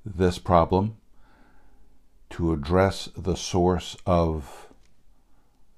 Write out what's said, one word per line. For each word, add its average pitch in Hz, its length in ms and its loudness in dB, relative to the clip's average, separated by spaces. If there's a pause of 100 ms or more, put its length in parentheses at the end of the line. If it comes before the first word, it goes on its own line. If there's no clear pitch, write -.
this 92 360 0
problem, 92 580 2 (1300)
to 82 240 -2
address 90 600 0
the 85 200 -4
source 90 720 0
of 82 640 0 (1080)